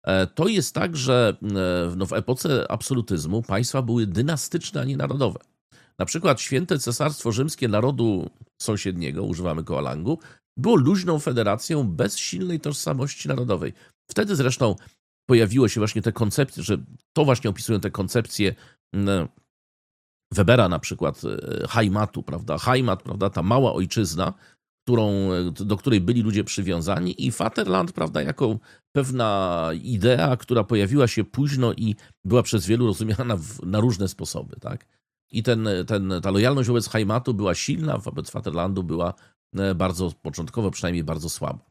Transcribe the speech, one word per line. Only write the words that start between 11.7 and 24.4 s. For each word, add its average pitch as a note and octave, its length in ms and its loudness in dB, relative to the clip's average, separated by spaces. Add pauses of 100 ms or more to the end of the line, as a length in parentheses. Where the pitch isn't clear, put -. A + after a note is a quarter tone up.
bez B2 300 -2
silnej F3+ 420 -4
tożsamości D3 680 -4
narodowej. B2 440 -2 (380)
Wtedy G3+ 260 0
zresztą B2 400 2 (540)
pojawiło A#2 380 6
się A2 120 -2
właśnie G#2+ 220 0
te A2+ 100 0
koncepcje, - 500 0
że G2+ 160 0 (340)
to D#3 120 4
właśnie A#2+ 260 4
opisują G2 300 -2
te F#2+ 100 -4
koncepcje, G#2 640 0 (400)
m, G2 340 0 (1040)
Webera G2+ 360 6
na E2 100 0
przykład, E2 460 -4
e, - 440 -6
Heimatu, G#2 540 0
prawda? E2+ 360 -6
Heimat, B2 440 0
prawda? G2 280 -2
Ta F2 120 -4
mała A#2 300 4
ojczyzna, F2+ 600 -2 (500)